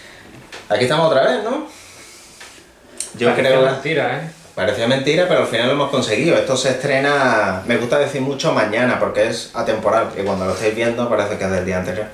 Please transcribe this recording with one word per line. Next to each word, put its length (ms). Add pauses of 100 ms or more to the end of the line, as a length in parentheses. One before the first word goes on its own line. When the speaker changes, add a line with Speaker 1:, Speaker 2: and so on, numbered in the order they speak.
(680)
Speaker 1:
Aquí 160
estamos 260
otra 140
vez, 180
¿no? 240 (1500)
Yo 160
Speaker 2:
Parecía 260
Speaker 1:
creo 60
Speaker 2:
mentira, 560
¿eh? 120 (240)
Speaker 1:
Parecía 320
mentira, 400
pero 140
al 60
final 220
lo 40
hemos 180
conseguido. 460
Esto 220
se 140
estrena, 920
me 140
gusta 200
decir 220
mucho 320
mañana, 480
porque 280
es 260
atemporal, 640
y 40
cuando 220
lo 80
estáis 240
viendo 320
parece 300
que 60
es 60
del 140
día 140
anterior. 360